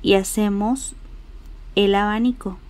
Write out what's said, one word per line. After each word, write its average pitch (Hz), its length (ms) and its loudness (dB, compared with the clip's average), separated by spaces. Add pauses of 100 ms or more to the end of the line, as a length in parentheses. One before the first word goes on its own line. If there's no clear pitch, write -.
y - 140 4
hacemos 208 800 0 (800)
el 196 200 4
abanico. 208 600 0 (120)